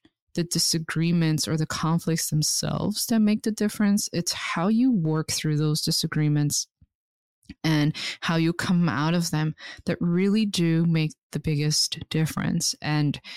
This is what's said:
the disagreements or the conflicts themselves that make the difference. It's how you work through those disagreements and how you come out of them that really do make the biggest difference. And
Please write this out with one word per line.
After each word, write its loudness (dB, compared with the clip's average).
the -2
disagreements 0
or 0
the -2
conflicts -2
themselves -2
that 2
make 2
the 0
difference. 0
It's -4
how -4
you 4
work 0
through 0
those 0
disagreements 0
and 2
how -2
you 2
come 2
out 0
of 0
them -2
that -2
really 2
do 2
make 2
the -6
biggest 0
difference. -2
And 0